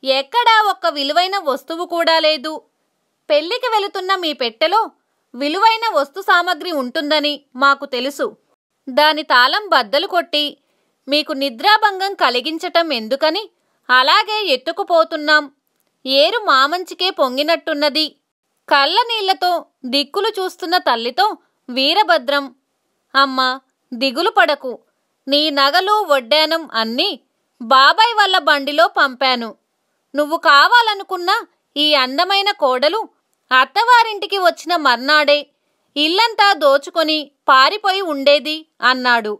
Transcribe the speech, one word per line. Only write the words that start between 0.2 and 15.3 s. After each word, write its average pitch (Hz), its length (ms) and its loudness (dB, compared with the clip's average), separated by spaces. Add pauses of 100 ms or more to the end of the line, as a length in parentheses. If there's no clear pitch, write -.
ఒక్క 370 160 -4
విలువైన 320 520 -2
వస్తువు 330 480 -6
కూడా 330 320 0
లేదు. 311 440 -4 (680)
పెళ్లికి 349 380 -2
వెళుతున్న 403 460 -4
మీ 349 180 -4
పెట్టెలో 320 580 -2 (440)
విలువైన 392 600 0
వస్తు 294 260 -2
సామగ్రి 359 520 0
ఉంటుందని 294 680 -2 (160)
మాకు 277 300 0
తెలుసు. 254 500 -6 (520)
దాని 302 340 2
తాళం 302 460 2
బద్దలు 277 380 0
కొట్టి 302 520 -4 (500)
మీకు 302 240 -2
నిద్రాభంగం 381 840 0
కలిగించటం 320 800 -2
ఎందుకని 269 580 -4 (400)
అలాగే 392 560 2
ఎత్తుకుపోతున్నాం. 311 1040 0 (540)